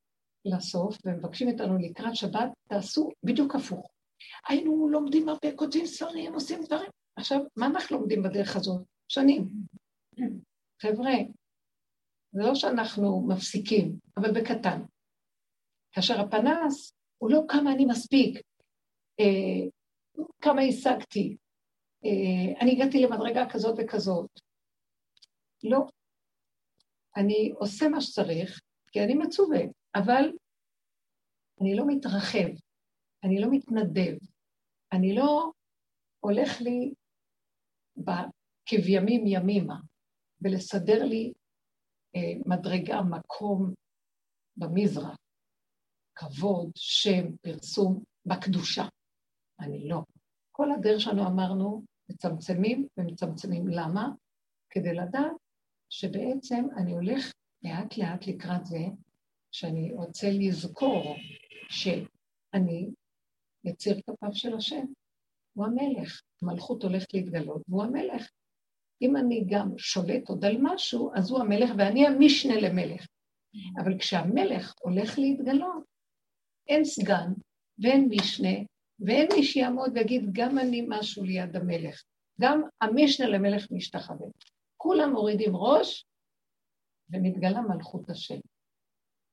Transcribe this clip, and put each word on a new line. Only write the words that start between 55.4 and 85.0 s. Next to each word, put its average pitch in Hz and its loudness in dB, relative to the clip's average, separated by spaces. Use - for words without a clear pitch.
שבעצם 240 -4
אני 180 -2
הולך 202 -2
לאט 185 -8
לאט 180 -4
לקראת 180 -6
זה, 165 -6
שאני 165 -6
רוצה 180 -8
לזכור 180 0
שאני - -4
יציר 196 -2
כפיו 214 -8
של 233 -6
השם, 269 -6
הוא 208 -2
המלך, 240 -4
המלכות 175 -6
הולכת 185 -2
להתגלות, 165 -4
והוא 190 0
המלך. 269 -4
אם 269 4
אני 240 2
גם 196 0
שולט - -2
עוד - -4
על 208 4
משהו, 277 0
אז 190 0
הוא 262 2
המלך 214 2
ואני 214 6
המשנה 277 6
למלך. 180 -2
אבל 185 0
כשהמלך 202 -2
הולך 196 -2
להתגלות, 277 0
אין 302 4
סגן 185 0
ואין 262 6
משנה, 190 0
ואין 254 4
מי 311 6
שיעמוד 254 0
ויגיד, 233 0
"גם 247 0
אני 240 0
משהו 214 -6
ליד 185 -4
המלך." 170 -4
גם 294 4
המשנה 269 4
למלך 202 2
משתחווה. - -10
כולם 311 2